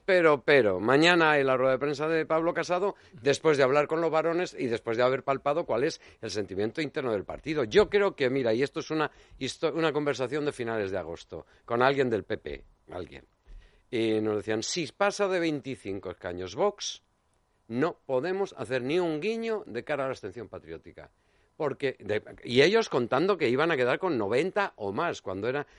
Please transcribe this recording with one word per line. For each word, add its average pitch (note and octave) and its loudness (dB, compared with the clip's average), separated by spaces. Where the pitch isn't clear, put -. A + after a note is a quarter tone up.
pero, E3 6
pero, G#2+ 6
mañana D3+ 6
en C3+ 2
la C3 2
rueda C3 2
de C3 0
prensa C#3+ -4
de D#3+ 0
Pablo E3 0
Casado, F3 -2
después C#3 2
de C3+ 6
hablar C#3 4
con D#3+ -2
los D#3+ 0
varones E3 0
y C3+ -2
después A2+ -2
de A#2+ 2
haber C3 2
palpado B2+ -2
cuál A#2+ -2
es D#3+ -2
el A2+ -8
sentimiento G2 -4
interno C3+ -4
del G2 -2
partido. C#3+ -4
Yo A2 4
creo G3+ 2
que, C3 2
mira, B2 2
y A#2 0
esto C#3+ -4
es - -8
una D#3 -2
histo-, C3+ -4
una D#3+ 0
conversación C#3+ -2
de D3 -2
finales A2+ -4
de F#2+ -4
agosto, E2 -12
con A#2+ 0
alguien C3+ 2
del G2+ 0
P - -6
P, C#2+ -12
alguien. E2+ -12
Y A2 0
nos G#2+ -2
decían, G#2+ -4
"Si D#3+ -6
pasa G3+ 0
de F#3 -2
veinticinco B2+ -6
escaños F#2 -8
Vox, - -4
no C3+ -2
podemos F3+ -2
hacer B2+ -4
ni C#3 -2
un E3 -2
guiño A3+ -4
de A#2 -8
cara C#3 -4
a C3+ -4
la C3 -4
abstención G#2 -12
patriótica". E2 -16
Porque, C#3 -2
de, G#2 -2
y B2 4
ellos G#3 4
contando C#3+ 0
que D3 2
iban C#3+ 2
a D#3+ 0
quedar B2+ 0
con F3 -2
noventa C#3+ -2
o G2 -6
más, D3+ -4
cuando G2 -6
era, C#3+ -4